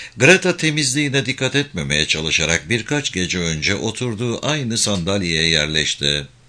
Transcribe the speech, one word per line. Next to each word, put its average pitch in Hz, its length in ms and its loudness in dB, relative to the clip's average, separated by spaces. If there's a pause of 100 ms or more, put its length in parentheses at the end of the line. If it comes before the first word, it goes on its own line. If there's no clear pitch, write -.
(160)
Greta 170 400 4
temizliğine 143 680 0
dikkat 127 300 0
etmemeye 76 500 0
çalışarak 78 600 0
birkaç 127 440 -2
gece 92 260 -2
önce 82 360 -2
oturduğu 113 720 -4
aynı 127 320 -2
sandalyeye 87 680 2
yerleşti. 76 800 0 (220)